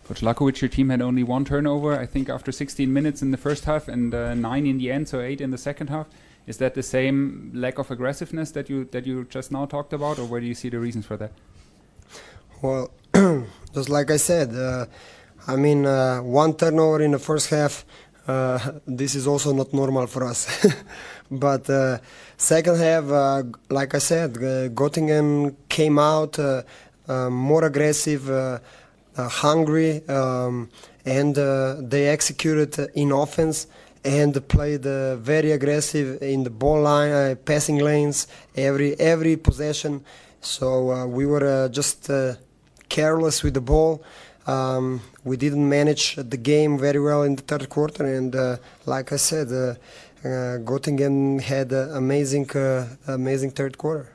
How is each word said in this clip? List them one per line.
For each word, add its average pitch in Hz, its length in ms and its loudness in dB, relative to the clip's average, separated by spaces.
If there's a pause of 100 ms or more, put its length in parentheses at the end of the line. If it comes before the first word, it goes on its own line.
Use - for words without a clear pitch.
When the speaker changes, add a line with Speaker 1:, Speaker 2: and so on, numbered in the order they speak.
Speaker 1:
Coach - 140 -10
Lakovic, 131 420 0
your 131 80 -2
team 135 220 2
had 123 100 0
only 123 220 0
one 127 200 -2
turnover, 143 560 -2
I 123 60 -6
think, 135 240 -4
after 127 220 -8
sixteen 139 400 -4
minutes 143 280 0
in 135 120 -2
the 127 60 -2
first 147 280 -4
half 151 220 -2
and, 120 260 -2
uh, 120 200 -4
nine 120 300 -2
in 135 140 0
the 127 120 -4
end, 143 180 -4
so 135 100 -6
eight 135 220 -6
in 135 100 -6
the 127 80 -6
second 143 320 -8
half. 151 160 -6 (400)
Is - 120 -14
that 127 160 0
the 135 80 -4
same 131 720 -2
lack 123 240 -4
of 135 120 -6
aggressiveness 143 640 -6
that 139 160 -8
you, 135 220 -4
that 127 160 -8
you 127 240 -6
just 131 200 -10
now 139 140 -4
talked 143 300 -8
about, 147 240 -4
or 120 80 -6
where 120 160 -6
do 120 40 -6
you 120 80 -4
see 123 140 -10
the 120 100 -6
reasons 117 280 -6
for 107 100 -8
that? 107 140 -10 (1300)
Speaker 2:
Well, 131 300 -4 (240)
<clears throat> 156 600 4
just 135 140 -4
like 143 220 2
I 151 80 4
said, 147 360 2
uh, 127 300 -4 (600)
I 135 100 -2
mean, 143 300 4
uh, 131 340 2
one 143 340 4
turnover 156 460 4
in 147 120 4
the 139 60 2
first 151 300 -2
half 147 380 0 (400)
Uh, 131 320 0 (280)
this 135 280 -4
is 135 120 -2
also 143 260 2
not 135 200 0
normal 135 340 0
for 127 180 -4
us. - 460 -2
<laughs> 127 40 -4 (560)
But, 135 400 0
uh, 131 280 2 (380)
second 165 400 4
half, 160 340 2
uh, 139 320 2 (280)
like 135 240 -2
I 147 40 2
said, 165 380 0
uh, 131 320 -2
Göttingen 147 880 2 (120)
came 151 300 4
out, 151 400 2
uh, 135 240 -2 (460)
uh, 131 220 -2
more 139 340 2
aggressive, 147 680 0
uh, 131 280 -2 (580)
uh, 123 120 -4
hungry, 156 800 2
um, 127 600 -2 (360)
and, 139 340 2
uh, 135 420 0
they 143 280 2
executed 151 840 0
in 143 160 2
offense 151 560 0 (380)
and 139 440 2
played, 147 380 2
uh, 135 300 -2
very 151 360 2
aggressive 143 720 0
in 135 220 0
the 120 60 -4
ball 143 320 2
line, 147 280 4
uh, 139 240 2 (100)
passing 147 340 2
lanes, 147 480 2 (280)
every, 139 460 0
every 160 360 4
possession. 147 680 -2 (380)
So, 131 480 0
uh, 127 160 -2
we 123 180 -2
were, 143 400 2
uh, 131 60 0
just, - 400 -4
uh, 131 240 0 (560)
careless 156 520 2
with 147 120 0
the 131 80 0
ball. 156 420 4 (420)
Um, 131 540 -2 (240)
we 127 140 -4
didn't 143 280 2
manage 143 500 2
the 131 200 -8
game 147 420 2
very 143 220 2
well 147 220 2
in 139 140 2
the 131 60 -12
third 139 280 -6
quarter, 151 340 -2
and, 131 320 -2
uh, 127 220 0 (260)
like 131 260 -4
I 147 60 -2
said, 143 340 -2
uh, 127 240 -2 (500)
uh, 127 340 -4
Göttingen 139 840 0
had, 135 320 -2
uh, 135 200 -2
amazing, 139 640 0
uh, 131 300 0 (200)
amazing 131 440 -2
third 135 260 -6
quarter. 151 380 -6